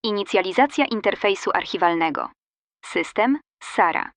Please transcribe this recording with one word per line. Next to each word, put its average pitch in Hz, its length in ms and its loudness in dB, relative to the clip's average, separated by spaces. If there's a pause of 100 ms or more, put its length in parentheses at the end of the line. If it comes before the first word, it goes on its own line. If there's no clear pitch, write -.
Inicjalizacja 208 800 0
interfejsu 202 680 0
archiwalnego. 170 760 0 (540)
System 220 540 0 (240)
sara. - 540 0